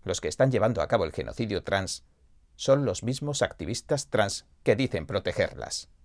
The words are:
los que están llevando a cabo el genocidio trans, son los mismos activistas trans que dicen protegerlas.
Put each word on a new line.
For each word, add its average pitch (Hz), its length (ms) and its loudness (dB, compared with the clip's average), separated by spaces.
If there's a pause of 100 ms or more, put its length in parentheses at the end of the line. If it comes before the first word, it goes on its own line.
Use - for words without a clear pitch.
los 90 160 -2
que 87 80 -2
están 131 200 4
llevando 113 320 2
a 71 60 0
cabo 104 160 2
el 78 80 -2
genocidio 92 520 -4
trans, - 420 -4 (500)
son 139 300 4
los 98 180 -2
mismos 139 380 -2
activistas - 640 -2
trans 101 380 0 (180)
que 110 140 4
dicen 107 280 -2
protegerlas. - 840 -4 (160)